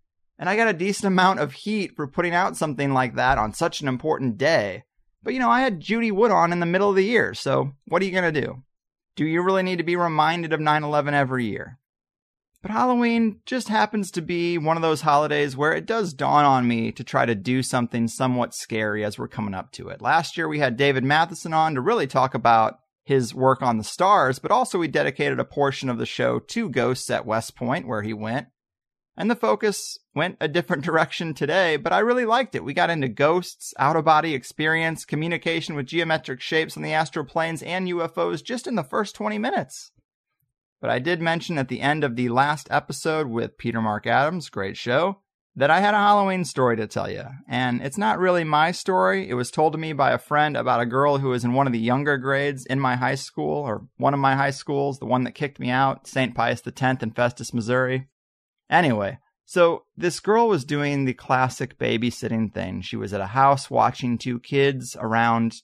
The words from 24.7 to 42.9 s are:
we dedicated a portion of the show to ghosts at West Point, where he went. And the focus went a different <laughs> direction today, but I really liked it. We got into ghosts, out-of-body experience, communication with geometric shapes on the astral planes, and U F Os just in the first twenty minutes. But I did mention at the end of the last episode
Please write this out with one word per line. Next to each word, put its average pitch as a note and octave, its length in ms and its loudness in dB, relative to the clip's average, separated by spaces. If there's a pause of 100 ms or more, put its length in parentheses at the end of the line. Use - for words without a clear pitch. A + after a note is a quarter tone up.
we E3+ 100 0
dedicated C#3+ 520 0
a B2 60 0
portion C#3 440 -2
of A#2+ 80 -2
the A#2+ 80 -4
show B2 320 0
to A3 320 -4
ghosts B2+ 400 0
at A#2 160 -2
West A2 300 -4
Point, - 320 -4
where A2 160 -4
he A2 100 -6
went. A2 340 -6 (720)
And G3 120 -2
the A#3+ 60 2
focus G#3+ 640 -2 (160)
went E3 260 -2
a D#3 80 -2
different D3+ 360 -2
<laughs> - 20 -8
direction D#3+ 480 0
today, D#3+ 440 0
but D3+ 140 -2
I F#3 80 2
really A#3+ 260 2
liked A#3 280 0
it. F2 100 -4
We C#3 120 -8
got E3+ 160 2
into D3 160 -2
ghosts, D#3 720 0
out-of-body D#3 560 4
experience, D#3+ 680 -2
communication E3 720 -4
with C#3+ 140 -6
geometric D#3+ 540 -2
shapes D#3+ 360 -2
on D#3 60 -8
the D#3 100 -4
astral D#3 320 -2
planes, E3 380 -4
and F#3 240 -4
U E3+ 160 -2
F E3 160 -6
Os E3+ 240 -2
just B3 240 -8
in A#3+ 80 -4
the E3+ 80 0
first G#3+ 320 -4
twenty G#3+ 240 -4
minutes. A#3 520 -6 (880)
But A#2+ 100 -4
I A#2 80 0
did D#3+ 240 -2
mention E3 380 -2
at C3 80 -2
the A#2+ 140 -6
end D3 220 0
of B2 120 -2
the B2 140 0
last C#3+ 420 0
episode D3 560 -2